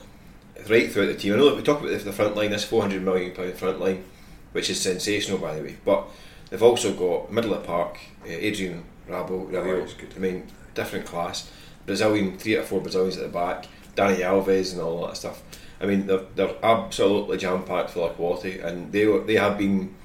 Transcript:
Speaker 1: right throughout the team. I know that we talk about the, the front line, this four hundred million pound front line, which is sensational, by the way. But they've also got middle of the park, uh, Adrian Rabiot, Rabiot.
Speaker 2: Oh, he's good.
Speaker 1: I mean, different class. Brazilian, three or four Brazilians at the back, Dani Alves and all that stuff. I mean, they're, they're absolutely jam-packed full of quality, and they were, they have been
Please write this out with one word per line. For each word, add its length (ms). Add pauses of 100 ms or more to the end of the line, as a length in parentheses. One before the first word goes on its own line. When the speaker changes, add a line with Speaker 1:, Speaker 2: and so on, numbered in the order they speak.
(680)
Speaker 1:
right 220
throughout 160
the 80
team. 180
I 40
know 120
that 80
we 60
talk 160
about 100
the, 80
the 160
front 220
line, 160
this 120
four 200
hundred 180
million 320
pound 220
front 240
line, 240 (480)
which 180
is 100
sensational, 600
by 160
the 80
way. 200
But 220 (440)
they've 120
also 320
got 380
middle 200
of 100
the 60
park, 300 (260)
uh, 40
Adrian 560 (260)
Rabiot, 400
Rabiot. 320
Speaker 2:
Oh, 40
he's 100
good. 200
Speaker 1:
I 40
mean, 260 (300)
different 280
class. 460 (380)
Brazilian, 500
three 180
or 60
four 180
Brazilians 380
at 60
the 60
back, 360 (300)
Dani 240
Alves 520
and 80
all 280
that 100
stuff. 240 (400)
I 60
mean, 180
they're, 160 (140)
they're 260
absolutely 800
jam-packed 500
full 160
of 100
quality, 440
and 320
they 160
were, 140
they 120
have 240
been 480